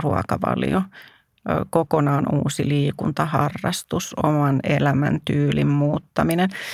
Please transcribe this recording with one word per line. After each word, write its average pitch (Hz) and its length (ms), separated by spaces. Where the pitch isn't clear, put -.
ruokavalio, - 800
ö, 160 200
kokonaan 156 540
uusi - 340
liikuntaharrastus, 147 1500
oman 143 420
elämäntyylin 143 1040
muuttaminen. 156 840